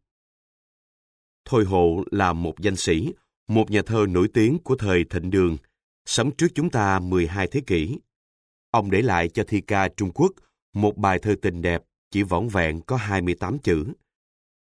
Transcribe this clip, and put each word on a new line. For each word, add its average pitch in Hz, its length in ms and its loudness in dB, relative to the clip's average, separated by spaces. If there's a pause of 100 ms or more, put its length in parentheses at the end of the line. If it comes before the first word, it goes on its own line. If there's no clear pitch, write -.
(1400)
Thôi 113 200 2
Hộ 90 460 2
là 95 220 0
một 82 280 -6
danh 95 160 0
sĩ, 90 360 0 (360)
một 107 220 2
nhà 101 160 2
thơ 110 220 2
nổi 90 260 2
tiếng 120 240 4
của 131 180 -2
thời 92 280 0
Thịnh 87 260 -6
Đường, 90 260 2 (500)
sống 127 300 -2
trước 165 180 2
chúng 165 160 -2
ta 98 280 0
mười 90 280 0
hai 92 240 -4
thế 143 160 -4
kỷ. 85 320 -2 (720)
Ông 101 200 0
để 95 120 2
lại 90 260 0
cho 104 200 -2
thi 104 120 0
ca 98 280 0
Trung 95 260 -4
Quốc 190 180 2 (420)
một 104 220 0
bài 95 220 0
thơ 104 240 0
tình 87 200 -4
đẹp 85 200 -2 (280)
chỉ 101 120 0
vỏn 92 260 -2
vẹn 85 320 0
có 127 160 -6
hai 101 260 -2
mươi 87 120 -2
tám 98 240 -6
chữ. 85 280 0 (760)